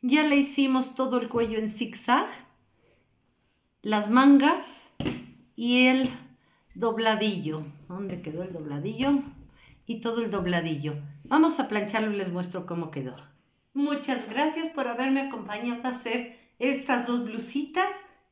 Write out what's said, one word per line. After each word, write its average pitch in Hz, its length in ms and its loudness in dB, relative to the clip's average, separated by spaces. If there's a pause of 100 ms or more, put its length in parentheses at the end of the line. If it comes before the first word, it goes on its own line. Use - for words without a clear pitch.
Ya 285 220 4
le 285 140 6
hicimos 269 580 2
todo 254 240 0
el 226 80 -4
cuello 226 300 0
en 220 120 -2
zigzag, - 560 0 (1600)
las 208 280 0
mangas 269 720 6 (720)
y 247 320 6
el 262 220 4 (640)
dobladillo. 214 880 0 (260)
¿Dónde 185 320 -8
quedó 160 220 -8
el 185 100 -10
dobladillo? 214 680 -2 (640)
Y 226 140 -6
todo 233 240 -2
el 202 80 -4
dobladillo. 165 640 -2 (300)
Vamos 311 340 4
a - 80 -2
plancharlo 214 460 -2
y 202 40 -2
les 180 140 -4
muestro 180 340 -6
cómo 170 240 -6
quedó. 127 260 -8 (580)
Muchas 277 560 -4
gracias 311 400 -2
por 269 180 -4
haberme 269 340 0
acompañado 240 600 -6
a 254 60 -2
hacer 240 500 -6 (200)
estas 262 480 0
dos 240 180 0
blusitas. 302 640 -2 (420)